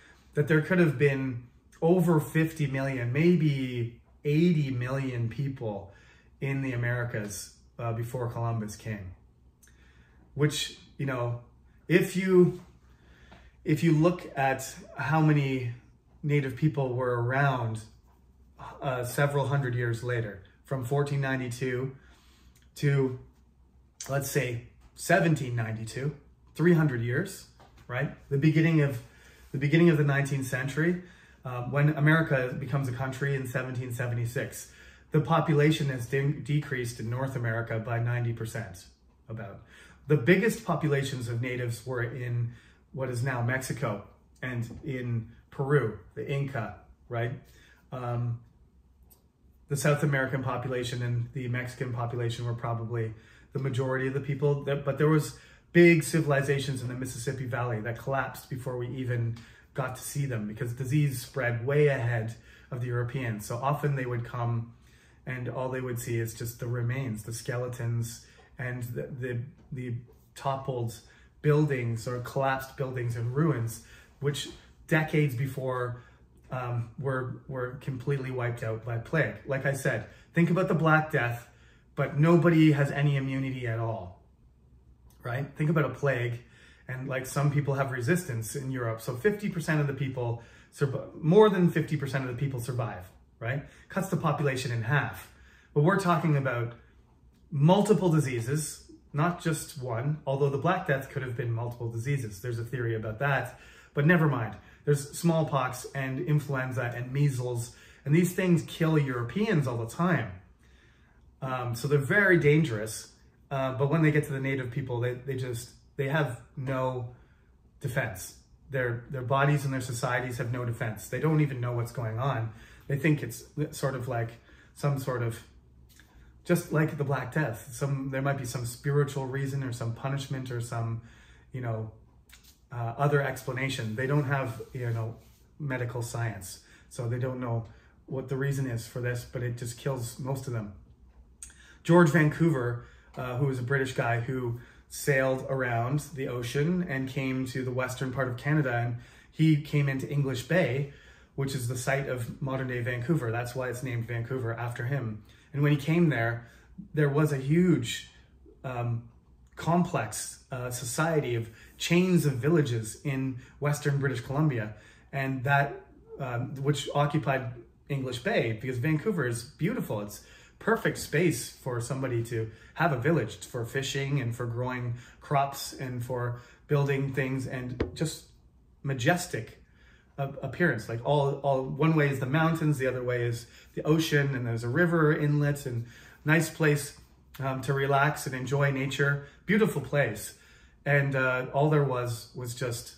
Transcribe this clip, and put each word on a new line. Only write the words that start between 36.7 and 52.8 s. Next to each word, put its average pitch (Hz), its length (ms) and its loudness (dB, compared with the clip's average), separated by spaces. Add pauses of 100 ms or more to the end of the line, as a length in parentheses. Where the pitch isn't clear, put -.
in 113 100 -6
North 127 260 -4
America 117 440 -2
by 117 200 -2
ninety 120 340 0
percent, 104 520 -10 (440)
about. 107 320 -12 (460)
The 147 100 6
biggest 185 480 4
populations 139 640 -2
of 117 140 -4
natives 123 440 -6
were 127 160 -4
in 120 520 -4 (400)
what 131 160 -4
is 120 140 -2
now 127 180 -2
Mexico 117 600 -2 (380)
and 123 420 -6
in 120 460 -4 (220)
Peru, 135 480 0 (160)
the - 140 -8
Inca, 123 480 -4 (320)
right? 120 240 -2 (580)
Um, 120 480 -4 (1300)
the 143 80 -2
South 143 280 2
American 135 400 0
population 123 580 -4
and 120 320 -2
the 127 160 -6
Mexican 123 420 -4
population 120 540 -4
were 120 80 -2
probably 113 640 -4 (360)